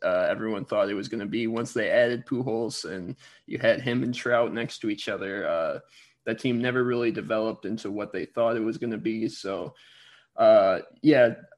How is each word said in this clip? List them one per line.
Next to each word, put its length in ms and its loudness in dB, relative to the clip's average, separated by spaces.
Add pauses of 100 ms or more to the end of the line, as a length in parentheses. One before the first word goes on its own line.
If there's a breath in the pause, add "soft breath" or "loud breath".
uh, 260 2
everyone 380 -4
thought 240 0
it 40 -4
was 140 -6
gonna 160 -6
be 220 -2
once 260 -4
they 160 0
added 380 2
Pujols 580 -4
and 320 -10 (300 loud breath)
you 100 -6
had 240 2
him 220 -2
and 120 -2
Trout 380 0
next 280 -8
to 100 -4
each 180 -6
other. 400 -6
Uh, 300 -2 (480 soft breath)
that 120 -4
team 220 -2
never 240 0
really 280 0
developed 520 -4
into 260 -6
what 220 -8
they 140 -6
thought 300 0
it 40 -2
was 160 -2
gonna 220 -6
be. 280 -4
So, 480 -8 (600 soft breath)
uh, 440 8 (200)
yeah, 360 6 (220)